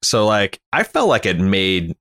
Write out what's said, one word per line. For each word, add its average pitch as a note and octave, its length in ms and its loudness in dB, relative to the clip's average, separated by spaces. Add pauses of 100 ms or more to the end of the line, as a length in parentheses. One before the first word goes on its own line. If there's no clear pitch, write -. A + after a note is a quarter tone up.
So, G#2+ 240 0
like, G#2 340 0 (120)
I E3 100 0
felt B3 260 0
like A#2+ 160 2
it F2+ 140 0
made, F#2+ 640 0